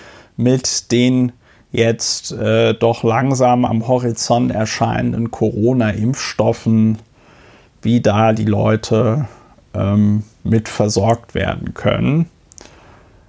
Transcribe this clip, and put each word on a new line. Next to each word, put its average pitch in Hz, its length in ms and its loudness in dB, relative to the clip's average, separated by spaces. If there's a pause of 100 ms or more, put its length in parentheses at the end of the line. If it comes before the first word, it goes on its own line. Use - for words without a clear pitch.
(360)
mit 127 560 0
den 123 400 2 (400)
jetzt, - 600 -2
äh, 110 400 0
doch 113 300 0
langsam 123 600 2
am 113 240 -2
Horizont 123 640 0
erscheinenden 113 800 -2
Corona-Impfstoffen, 110 1700 0 (840)
wie 117 200 2
da 107 320 4
die 107 120 -2
Leute, 110 800 0 (460)
ähm, 104 500 2 (200)
mit 110 240 0
versorgt 107 680 -2
werden 90 400 -4
können. 147 500 0 (1040)